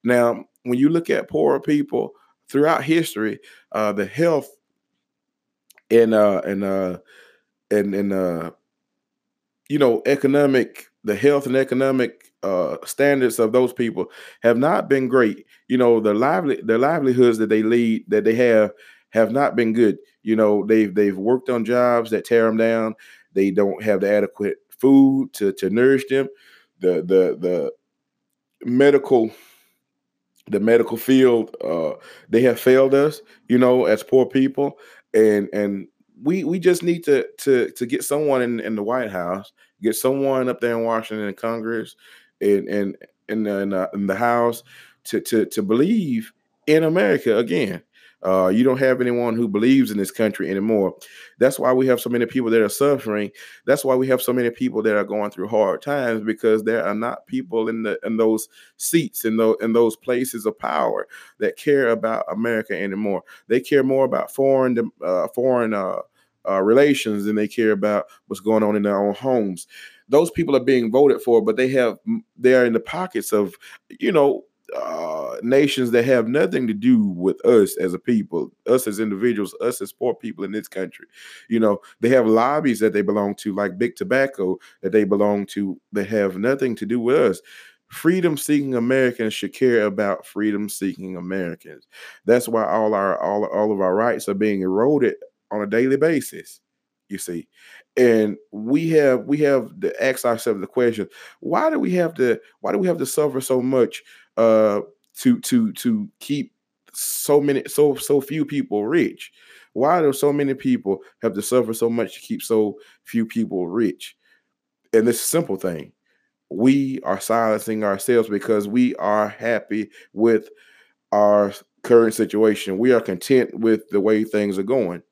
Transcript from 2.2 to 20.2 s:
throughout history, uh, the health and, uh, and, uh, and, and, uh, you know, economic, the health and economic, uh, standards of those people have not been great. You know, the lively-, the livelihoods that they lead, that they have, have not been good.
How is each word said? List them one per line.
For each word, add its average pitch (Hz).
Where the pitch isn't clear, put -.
throughout 147
history, 143
uh, 107
the 98
health 147
and, 113
uh, 104
and, 98
uh, 95
and, 101
and, 98
uh, 85
you 147
know, 123
economic, 139
the 104
health 139
and 127
economic, 131
uh, 90
standards 135
of 110
those 127
people 92
have 117
not 156
been 131
great. 120
You 127
know, 120
the 107
lively-, 143
the 110
livelihoods 127
that 110
they 110
lead, 113
that 104
they 110
have, 113
have 113
not 139
been 110
good. 110